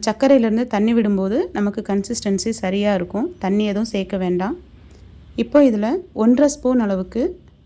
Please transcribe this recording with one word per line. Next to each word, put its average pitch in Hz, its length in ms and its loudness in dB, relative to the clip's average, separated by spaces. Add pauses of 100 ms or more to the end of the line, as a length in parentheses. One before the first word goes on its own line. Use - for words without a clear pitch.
சர்க்கரையிலேருந்து 233 580 4 (100)
தண்ணி 214 240 2
விடும்போது 202 400 0 (200)
நமக்கு 208 320 -2
கன்சிஸ்டன்சி 202 600 -2 (100)
சரியா 202 360 0
இருக்கும். 196 300 -4 (160)
தண்ணி 202 280 0
எதுவும் 220 220 -4
சேர்க்க 190 300 -4
வேண்டாம். 180 320 -2 (840)
இப்போ 233 260 2
இதுல 214 200 0 (340)
ஒன்றரை 247 320 4
ஸ்பூன் 254 300 0
அளவுக்கு 196 400 -4 (420)